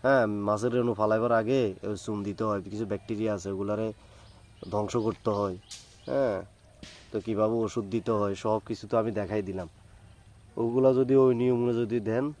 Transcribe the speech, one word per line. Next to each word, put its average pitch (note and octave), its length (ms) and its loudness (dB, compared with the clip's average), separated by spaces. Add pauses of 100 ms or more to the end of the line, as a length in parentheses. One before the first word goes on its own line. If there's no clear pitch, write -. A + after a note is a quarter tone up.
হ্যাঁ, C3 260 4
মাছের G#2 460 0
রেণু A#2+ 200 2
ফালাইবার A2 380 2
আগে A2+ 420 2 (100)
ওই G2+ 140 -6
চুন G#2 260 -6
দিতে G2+ 200 -6
হয়, G#2 180 -2
কিছু G#2 240 -8
ব্যাকটেরিয়া G#2 480 -4
আছে, G2 180 -6
ওগুলারে G#2 420 -4 (800)
ধ্বংস G#2 260 -2
করতে A2 320 -2
হয়, G2+ 280 -2 (480)
হ্যাঁ, A#2+ 360 -2 (720)
তো G#2+ 100 -4
কীভাবে G#2+ 320 0
ওষুধ A2+ 320 -2
দিতে G#2+ 260 -2
হয়, G2+ 240 0
সব G#2+ 320 0
কিছু G#2+ 200 -8
তো A#2 100 0
আমি A2+ 140 0
দেখাই G#2 300 -2
দিলাম। F#2 280 -8 (880)
ওগুলা B2+ 360 4
যদি B2+ 220 4
ওই C3 200 8
নিয়ম A#2+ 280 2
অনুযায়ী A#2+ 220 0
যদি A#2 140 -2
দেন, A#2+ 420 -2